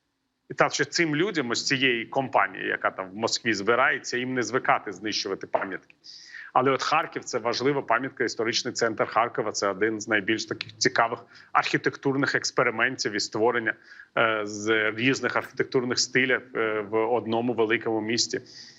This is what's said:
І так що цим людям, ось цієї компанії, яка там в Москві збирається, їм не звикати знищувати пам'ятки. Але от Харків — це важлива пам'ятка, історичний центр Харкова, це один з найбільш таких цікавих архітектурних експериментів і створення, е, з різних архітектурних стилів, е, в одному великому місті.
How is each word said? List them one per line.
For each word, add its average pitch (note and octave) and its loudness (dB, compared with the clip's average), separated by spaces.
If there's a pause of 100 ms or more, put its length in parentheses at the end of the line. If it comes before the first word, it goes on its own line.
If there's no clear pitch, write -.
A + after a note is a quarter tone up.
(500)
І - -12
так D3 4
що C#3+ 0
цим D#3 0
людям, D#3 0
ось A2+ -2
цієї B2+ 2
компанії, G#2 0
яка G2+ -2
там F#2+ -8
в F#2+ -12
Москві A2 0
збирається, A#2+ 0
їм B2+ -4
не B2+ 0
звикати A#2+ 0
знищувати F#2+ -6
пам'ятки. - -6 (600)
Але C3 4
от B2+ 0
Харків — D#3 0
це B2 -4
важлива A#2+ 0
пам'ятка, B2 0
історичний A2+ -2
центр A#2 0
Харкова, A2+ 0
це - -2
один G#2+ 0
з A2 -12
найбільш G#2+ 0
таких - -8
цікавих A#2 2 (320)
архітектурних C#3 0
експериментів A#2+ 0
і G2+ -2
створення, A2+ 0 (440)
е, A2 4
з G#2+ 0
різних A#2+ 0
архітектурних B2 -2
стилів, B2+ 2 (140)
е, G#2+ 0
в G#2 -4 (100)
одному A2+ 0
великому A2+ 0
місті. A2+ -2 (360)